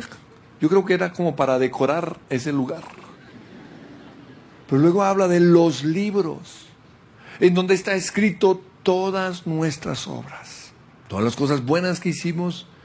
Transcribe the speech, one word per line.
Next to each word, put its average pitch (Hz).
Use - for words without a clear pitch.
Yo 156
creo 185
que 185
era 180
como 170
para 131
decorar 139
ese 139
lugar. 135
Pero 139
luego 175
habla 196
de 175
los 170
libros, 170
en 180
donde 185
está 196
escrito 190
todas 185
nuestras 160
obras, -
todas 98
las 117
cosas 139
buenas 175
que 185
hicimos 175